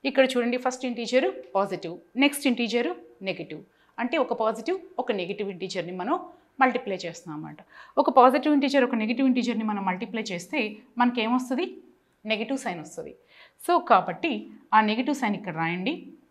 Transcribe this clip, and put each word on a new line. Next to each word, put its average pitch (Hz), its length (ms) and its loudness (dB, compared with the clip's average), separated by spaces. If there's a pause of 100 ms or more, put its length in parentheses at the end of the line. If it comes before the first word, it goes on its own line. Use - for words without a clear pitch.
ఇక్కడ 262 240 4
చూడండి, 247 320 0
first 254 240 -4
integer 247 380 0 (300)
positive, 185 380 -2 (280)
next 285 280 2
integer 240 380 0 (400)
negative. 175 320 -8 (420)
అంటే 247 220 -2
ఒక 233 180 -2
positive, 262 360 -2 (240)
ఒక 247 180 -4
negative 190 340 -6
ఇంటీజర్ని 180 480 -8
మనం 254 120 -2 (480)
multiply 226 420 2
చేస్తున్నాం 160 340 -10
అన్నమాట. 151 200 -12 (440)
ఒక - 60 4 (120)
positive 277 380 8
integer, 269 300 4
ఒక 240 140 -2
negative 240 300 2
ఇంటీజర్ని 226 400 0
మనం 202 180 -4
multiply 190 420 -6
చేస్తే 180 300 -4 (400)
మనకేమొస్తుంది? 247 640 0 (680)
Negative 226 320 -4
sign 175 220 -6
వస్తుంది. 151 280 -14 (520)
So 359 80 2 (180)
కాబట్టి 185 400 2 (440)
ఆ 220 40 10 (120)
negative 262 300 0
sign 208 180 -2
ఇక్కడ 160 220 -8
రాయండి. 185 340 -2 (340)